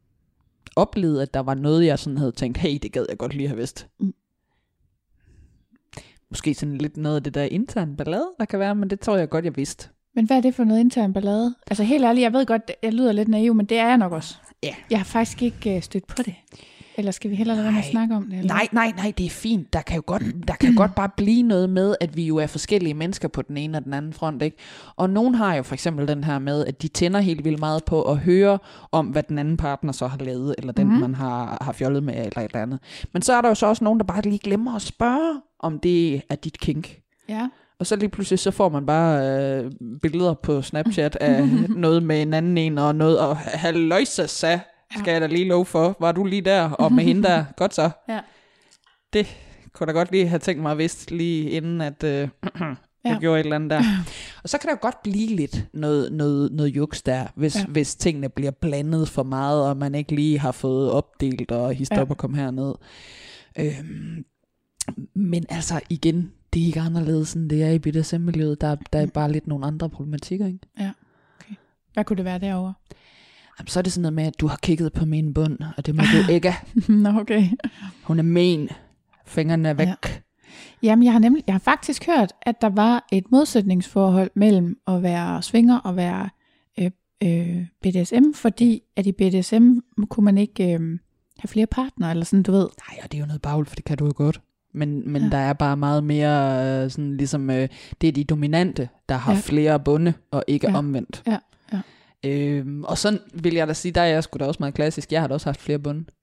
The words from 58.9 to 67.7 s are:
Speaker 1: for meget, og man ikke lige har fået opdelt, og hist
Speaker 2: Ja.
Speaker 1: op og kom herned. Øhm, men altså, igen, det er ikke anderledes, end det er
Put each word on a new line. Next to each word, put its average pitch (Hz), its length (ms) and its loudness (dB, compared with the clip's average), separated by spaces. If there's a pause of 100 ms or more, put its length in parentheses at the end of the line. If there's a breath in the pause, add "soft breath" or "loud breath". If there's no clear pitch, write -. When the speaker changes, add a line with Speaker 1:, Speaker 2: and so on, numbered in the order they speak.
Speaker 1:
for 139 140 -2
meget, 139 460 0
og 139 80 -2
man 139 180 -4
ikke 147 200 -4
lige 147 240 2
har 139 120 -2
fået 131 400 0
opdelt, 131 600 -2
og 123 220 -2
hist 135 180 -6
Speaker 2:
Ja. 202 100 2
Speaker 1:
op 135 100 -2
og 143 60 -6
kom 135 160 -6
herned. 135 400 -4 (840 loud breath)
Øhm, 151 640 -8 (920)
men 175 340 -2
altså, 165 300 -6 (100)
igen, 165 420 -2 (220)
det 170 80 0
er 170 40 2
ikke 160 160 0
anderledes, 160 520 -2
end 165 160 -4
det 151 140 0
er 156 80 2